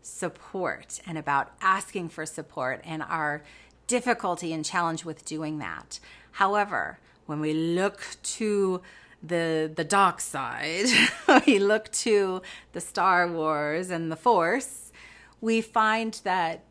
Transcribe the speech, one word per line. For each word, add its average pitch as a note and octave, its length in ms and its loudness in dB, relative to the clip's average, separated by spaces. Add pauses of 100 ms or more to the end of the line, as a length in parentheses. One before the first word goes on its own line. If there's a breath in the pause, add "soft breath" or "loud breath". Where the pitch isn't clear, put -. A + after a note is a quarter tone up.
support - 960 -8
and E3 120 -8
about C#3+ 340 0 (100)
asking F#3+ 480 0
for D#3 160 -10
support C3 580 -6
and D#3+ 200 -8
our D3+ 400 -4 (420 loud breath)
difficulty A3 680 -2
and D#3 120 -6
challenge E3+ 400 -2
with D#3+ 200 -12
doing D#3 340 -6
that. F2 400 -10 (340 loud breath)
However, G3 680 0 (260 soft breath)
when D3+ 140 -6
we D#3 140 -2
look E3+ 480 0 (220)
to G3 580 -2 (400 loud breath)
the, D#3+ 520 0
the E3 100 -4
dark F#3+ 380 4
side, C#3+ 680 -4 (300)
<laughs> - 280 6
we A3+ 140 6
look G#3+ 320 2
to G3 500 2 (320 loud breath)
the F3 80 -8
Star F3+ 460 2
Wars D#3 640 0
and E3 220 -2
the D#3+ 40 -4
Force, G3+ 760 2 (500 loud breath)
we A3+ 200 2
find A3 600 0
that F3+ 480 -2